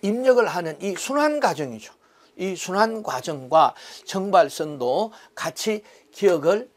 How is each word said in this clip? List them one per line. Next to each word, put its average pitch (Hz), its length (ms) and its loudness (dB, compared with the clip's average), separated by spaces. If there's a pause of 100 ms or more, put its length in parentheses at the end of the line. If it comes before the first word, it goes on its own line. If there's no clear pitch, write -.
입력을 240 460 4
하는 160 340 -4
이 190 160 -4
순환 294 420 0
과정이죠. 143 540 -2 (440)
이 185 180 -4
순환 214 480 -2
과정과 139 720 0 (300)
정발선도 160 1040 0 (240)
같이 208 480 -6 (280)
기억을 185 640 2